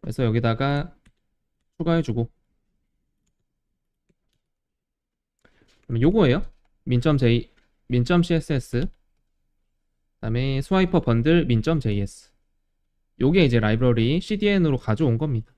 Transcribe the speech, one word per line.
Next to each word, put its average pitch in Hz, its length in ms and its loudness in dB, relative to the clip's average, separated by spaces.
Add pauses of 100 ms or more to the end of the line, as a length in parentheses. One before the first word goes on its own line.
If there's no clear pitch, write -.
그래서 127 240 -6
여기다가 117 680 -2 (800)
추가해주고. 147 520 -2 (3500)
그러면 117 160 -2
요거예요. 170 440 2 (380)
민점 127 340 0
제이, 120 320 0 (380)
민점 123 340 0
씨에스에스. 156 680 -2 (1300)
그다음에 131 460 -4
스와이퍼 185 400 2
번들 147 440 2
민점 123 340 0
제이에스. 101 520 -6 (880)
요게 165 240 4
이제 120 160 2
라이브러리 117 600 0
씨디엔으로 196 560 0
가져온 113 400 -2
겁니다. 131 400 -6